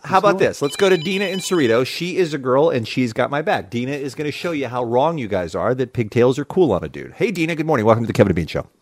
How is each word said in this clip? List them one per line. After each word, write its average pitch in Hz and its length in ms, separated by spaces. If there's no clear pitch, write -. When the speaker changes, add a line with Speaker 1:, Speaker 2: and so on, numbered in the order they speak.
Speaker 1:
how 190 140
about 190 220
Speaker 2:
There's - 20
no 147 60
Speaker 1:
this? 95 160
Let's 143 120
go 196 140
to 185 80
Dina 190 280
in 190 140
Cerrito. 131 460
She 170 320
is 160 160
a 151 60
girl, 131 320
and 120 160
she's 123 260
got 123 160
my 143 140
back. 127 260
Dina 123 220
is 139 240
gonna 147 160
show 175 200
you 143 180
how 123 140
wrong 135 360
you 120 80
guys 92 260
are, 101 220
that 127 180
pigtails 123 460
are 147 60
cool 170 260
on 85 120
a 78 60
dude. 69 240
Hey, 208 160
Dina, 165 260
good 156 120
morning. 135 180
Welcome 113 200
to - 20
the 113 60
Kevin 104 180
and 85 40
Bean 82 120
Show. - 200